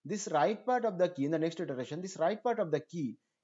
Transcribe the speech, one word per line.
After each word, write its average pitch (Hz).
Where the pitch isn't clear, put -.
this 196
right 175
part 247
of 196
the 180
key 139
in 147
the 160
next 165
iteration, 147
this 185
right 185
part 233
of 175
the 151
key 147